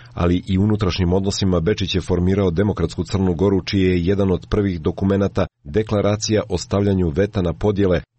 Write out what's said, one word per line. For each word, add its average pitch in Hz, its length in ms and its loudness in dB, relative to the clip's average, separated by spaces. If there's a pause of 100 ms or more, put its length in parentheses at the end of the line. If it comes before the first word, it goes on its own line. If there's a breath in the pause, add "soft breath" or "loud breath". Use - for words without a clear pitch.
(140 loud breath)
ali 87 340 0
i 92 100 0
unutrašnjim 95 560 0
odnosima, 95 460 0
Bečić 87 360 -2
je 85 60 0
formirao 92 500 0
Demokratsku 87 520 -2
Crnu 95 300 0
Goru, 95 320 0
čiji 98 160 0
je 90 240 2
jedan 98 260 2
od 82 180 -2
prvih 98 320 0
dokumenata 95 640 0 (180)
deklaracija 104 840 0
o 92 80 -2
stavljanju 98 520 0
veta 95 320 -2
na 85 120 -2
podjele 98 480 0 (180)